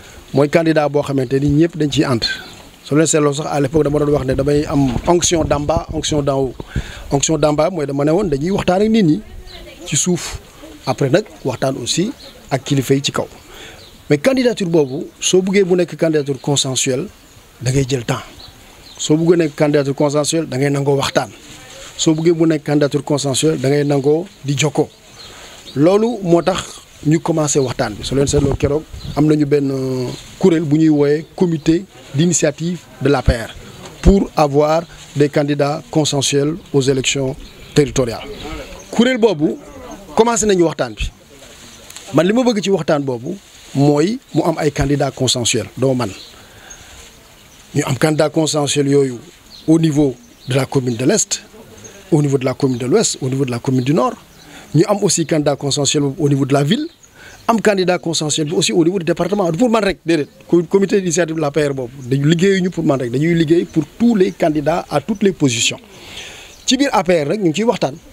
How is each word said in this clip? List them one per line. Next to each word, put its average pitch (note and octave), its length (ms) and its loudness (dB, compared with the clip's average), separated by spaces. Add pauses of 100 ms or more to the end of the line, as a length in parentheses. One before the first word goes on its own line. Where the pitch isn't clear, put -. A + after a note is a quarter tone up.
(340)
Mooy C#3 140 4
candidat D#3 400 2
boo C#3+ 160 0
xamante C3+ 380 -2
ni D3 80 2
ñëpp D#3+ 260 2
dañ D3+ 160 -2
ciy C3+ 160 2
ànd. B2 160 0 (640)
Soo C#3 100 -2
leen D#3 120 4
seetloo D3 260 2
sax, D3+ 180 -8
à D3+ 80 -2
l'époque, D3+ 240 2
dama C#3+ 160 0
doon D3 140 2
wax C3 120 0
ne C3 80 0
damay C#3+ 320 2
am C#3 280 0 (140)
onction E3+ 360 2
d'en D3 160 0
bas, D#3 320 -2
onction D3+ 300 -2
d'en C#3 180 0
haut. B2+ 160 -2 (560)
Onction D3+ 260 0
d'en D3+ 140 2
bas D3+ 180 0
mooy E3 160 -4
dama C#3+ 200 -2
ne D3+ 60 4
woon F#3+ 180 2
dañuy C#3+ 220 -2
waxtaan F#3 300 0
ak G#3+ 80 2
nit A3 140 4
ñi E3 180 2 (640)
ci D3 120 -4
suuf. - 420 -4 (460)
Après C3+ 240 -2
nag, F#3 160 0 (180)
waxtaan C3+ 320 -4
aussi E3 380 -4 (360)
ak C3+ 140 -4
kilifa C3+ 300 0
yi C#3 80 2
ci - 100 -4
kaw. - 160 -4 (840)
Mais D3+ 100 4
candidature A#3+ 500 0
boobu, D3+ 380 0 (120)
soo - 220 0
buggee F#3+ 240 2
mu F3+ 100 2
nekk F3 220 -2
candidature C#3+ 420 -2
consensuelle, C3+ 680 -2 (540)
da A#2+ 100 -2
ngay C#3 180 2
jël B2+ 160 -2
temps. B2+ 180 -4 (760)
Soo D#3 200 0
buggee E3+ 180 2
nekk D#3+ 180 0
candidature D3 400 0
consensuelle, D3+ 540 0
da C3 100 -8
ngay C#3+ 140 0
nangoo C#3+ 240 0
waxtaan. C3+ 340 -2 (680)
Soo D#3+ 180 2
buggee D#3+ 180 2
mu D#3+ 140 2
nekk D#3 180 0
candidature C#3+ 380 0
consensuelle, C#3+ 580 -2
da C3 80 0
ngay D3 160 2
nangoo C#3+ 400 2 (180)
di C#3 140 -2
jokkoo. D3+ 320 0 (840)
Loolu G#3 480 2
moo E3+ 180 4
tax - 400 -4 (240)
ñu D#3 140 4
commencé D#3 400 0
waxtaan B2 340 -2
bi. A2+ 100 -12
Soo B2+ 120 -4
leen C#3 120 2
seetloo C#3+ 280 2
keroog, D3 280 -2 (320)
am D3 120 4
nañu D3+ 180 4
benn, C#3 260 2
euh, C3 360 -4 (320)
kuréel F3 240 4
bu D3 140 0
ñuy D#3+ 120 4
wooyee D3 360 2 (100)
comité E3 500 0 (300)
d'initiative E3 640 0 (220)
de C3 80 0
l'A C3+ 120 2
P - 120 2
R A2+ 200 -6 (480)
pour - 340 4
avoir D3+ 460 2 (340)
des C#3+ 140 4
candidats D3 640 0
consensuels C#3+ 640 0 (180)
aux C#3+ 80 2
élections C3 540 -2 (400)
territoriales. A#2+ 520 0 (640)
Kuréel B3 280 2
boobu, G3 360 2 (600)
commencé A3+ 320 2
nañu F#3 160 4
waxtaan C#3+ 320 -2
bi. - 140 -6 (1040)
Man, E3+ 120 4
li G3+ 80 2
ma B3+ 100 2
bëgg A3+ 200 2
ci F#3+ 80 -2
waxtaan D#3+ 320 0
boobu C3 340 -6 (380)
mooy D3 420 2 (160)
mu - 100 2
am D#3+ 140 0
ay D3+ 140 0
candidats C#3 400 0
consensuels, A#2 680 -2
doo C3 160 2
man. A#2+ 160 -2 (1700)
Ñu C#3+ 100 0
am C#3 120 -2
candidat D#3 320 2
consensuel D3 600 0
yooyu C3+ 300 2 (480)
au D#3+ 120 6
niveau D3 360 2 (320)
de C3 80 -2
la C3+ 100 0
commune B2 300 -2
de B2 100 -4
l'Est, - 380 0 (680)
au D3 100 4
niveau C#3 160 0
de B2 60 0
la B2+ 100 -2
commune C3 240 -2
de B2 80 -6
l'Ouest, E3 360 0
au C3 80 -4
niveau C3+ 160 -2
de B2 60 -6
la A#2 80 -4
commune B2+ 260 0
du C#3+ 80 0
Nord. A#3+ 200 2 (600)
Ñu D#3 120 6
am G3+ 140 0
aussi E3+ 240 0
candidat D3 300 0
consensuel C#3+ 480 0
boobu C#3 180 -2
au D3 60 2
niveau C#3 180 2
de C3 80 0
la C#3 100 2
ville. A#3 220 0 (600)
Am A3+ 140 2
candidat F#3 380 2
consensuel D#3 480 -4
bi D#3 60 -6
aussi G3+ 200 0
au F3+ 100 2
niveau F#3 160 0
du E3 60 -6
département. F3 440 -2
Du D#3+ 80 -2
pour B3 120 2
man A3+ 140 2
rek, F#3+ 220 -2
déedéet. D#3 220 0 (220)
Co-, E3+ 140 4
comité G3 360 2
d'initiative E3+ 360 -2
de D#3+ 60 -4
l'A C#3+ 100 -2
P D3+ 160 0
R C#3 60 -2
boobu, B2+ 200 -8 (120)
dañu C#3 220 0
liggéeyuñu F3+ 420 4
pour E3 140 -6
man C#3+ 160 2
rek, B2+ 100 -4
dañuy D3 260 0
liggéey E3+ 280 4
pour E3 200 -2 (140)
tous A#3 180 4
les F#3+ 180 2
candidats D#3 560 0
à D3 100 0
toutes G#3+ 240 -4
les G3 80 4
positions. A#2 480 0 (840)
Ci C4 100 2
biir C4+ 160 0
A G3 140 2
P E3+ 180 2
R C#3 60 -2
nag, G#3 100 -2
ñu F#3+ 100 2
ngi D3 60 0
ciy G3 80 -2
waxtaan. F3+ 300 0 (200)